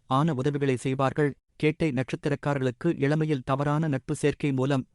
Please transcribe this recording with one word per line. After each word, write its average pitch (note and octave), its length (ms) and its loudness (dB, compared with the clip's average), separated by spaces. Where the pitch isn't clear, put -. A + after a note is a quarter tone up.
ஆன D3 260 2
உதவிகளை C#3 440 0
செய்வார்கள். C3+ 540 0
கேட்டை D#3 360 0
நட்சத்திரக்காரர்களுக்கு C#3 1040 -2
இளமையில் D3+ 480 0
தவறான D3 420 0
நட்பு C#3+ 280 -2
சேர்க்கை D3 380 0
மூலம் C3 420 0